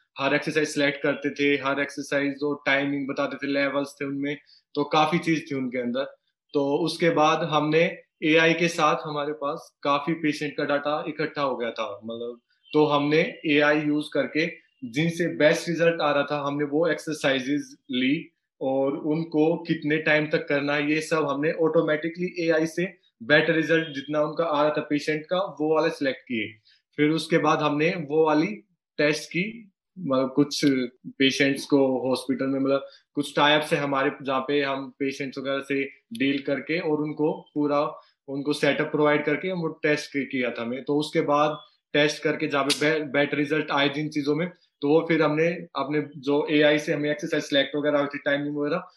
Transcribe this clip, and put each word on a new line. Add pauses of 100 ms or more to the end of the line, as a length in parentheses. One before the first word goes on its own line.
(200)
हर
एक्सरसाइज
सिलेक्ट
करते
थे,
हर
एक्सरसाइज
जो
टाइमिंग
बताते
थे,
लेवल्स
थे
उनमें, (380)
तो
काफी
चीज
थी
उनके
अंदर। (500)
तो
उसके
बाद
हमने (260)
एआई
के
साथ,
हमारे
पास
काफी
पेशेंट
का
डेटा
इकट्ठा
हो
गया
था,
मतलब, (340)
तो
हमने
एआई
यूज़
करके (320)
जिनसे
बेस्ट
रिजल्ट
आ
रहा
था,
हमने
वो
एक्सरसाइजेज (140)
ली (300)
और
उनको
कितने
टाइम
तक
करना
है,
ये
सब
हमने
ऑटोमेटिकली
एआई
से (260)
बेटर
रिजल्ट
जितना
उनका
आ
रहा
था
पेशेंट
का,
वो
वाला
सिलेक्ट
किए। (500)
फिर
उसके
बाद
हमने
वो
वाली (500)
टेस्ट
की, (280)
मतलब,
कुछ (400)
पेशेंट्स
को
हॉस्पिटल
में,
मतलब, (280)
कुछ
टाई
अप
से
हमारे, (100)
जहाँ
पे
हम
पेशेंट्स
वगैरह
से (300)
डील
करके
और
उनको
पूरा, (340)
उनको
सेटअप
प्रोवाइड
करके
हम
वो
टेस्ट
कि-,
किया
था
हमें।
तो
उसके
बाद (360)
टेस्ट
करके
जहाँ
पे
बे-,
बेटर
रिजल्ट
आए
जिन
चीज़ों
में, (320)
तो
वो
फिर
हमने (280)
अपने
जो
एआई
से
हमें
एक्सरसाइज
सिलेक्ट
वगैरह
हुई
थी,
टाइमिंग
वगैरह, (140)